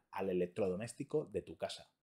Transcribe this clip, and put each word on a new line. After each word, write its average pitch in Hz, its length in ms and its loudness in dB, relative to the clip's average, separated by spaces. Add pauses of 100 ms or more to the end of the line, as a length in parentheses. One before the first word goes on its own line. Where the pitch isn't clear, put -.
(120)
al 98 180 0
electrodoméstico 95 960 0
de - 160 -2
tu - 160 -10
casa. - 320 -4 (260)